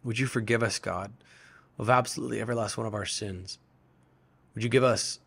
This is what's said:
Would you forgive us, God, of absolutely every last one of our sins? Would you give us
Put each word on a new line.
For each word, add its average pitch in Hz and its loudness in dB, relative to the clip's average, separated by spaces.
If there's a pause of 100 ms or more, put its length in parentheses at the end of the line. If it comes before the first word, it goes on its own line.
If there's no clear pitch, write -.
Would 117 -2
you 135 2
forgive 113 2
us, 104 0
God, 95 -6 (640)
of 107 -2
absolutely 123 2
every 117 -2
last 110 -2
one 113 -4
of 104 -4
our 104 -4
sins? 95 -8 (960)
Would 113 -4
you 120 0
give 127 6
us 117 2